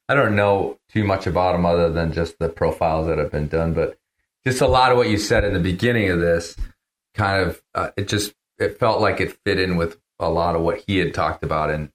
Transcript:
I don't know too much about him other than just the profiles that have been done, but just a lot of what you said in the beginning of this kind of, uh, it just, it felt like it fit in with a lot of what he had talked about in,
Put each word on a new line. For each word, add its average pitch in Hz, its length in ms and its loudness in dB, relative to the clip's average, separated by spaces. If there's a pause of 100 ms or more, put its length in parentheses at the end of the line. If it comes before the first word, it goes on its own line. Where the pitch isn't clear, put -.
I 131 60 0
don't 117 220 2
know 101 400 2 (160)
too 107 120 0
much 98 220 0
about 90 280 0
him 87 100 0
other 87 240 2
than 80 240 -2
just 82 260 -4
the 85 100 -2
profiles 80 580 -2
that 82 120 0
have 73 120 -4
been 76 180 -2
done, 82 240 0
but 80 240 -2 (480)
just 131 160 0
a 139 60 4
lot 127 240 4
of 123 80 4
what 120 100 4
you 107 100 2
said 107 260 2
in 98 100 0
the 87 60 0
beginning 98 500 0
of 87 100 2
this 85 360 0 (580)
kind 98 340 0
of, 82 140 -10 (120)
uh, 87 220 -4
it 101 120 -6
just, 104 260 -4 (240)
it 98 200 -4
felt 107 220 2
like 98 200 0
it 90 240 -6
fit 98 160 0
in 90 160 0
with 85 220 -4 (200)
a 87 100 -2
lot 85 280 0
of 82 60 0
what 85 240 -2
he 98 120 0
had 80 160 -2
talked 80 300 -4
about 78 260 -2
in, 76 240 -6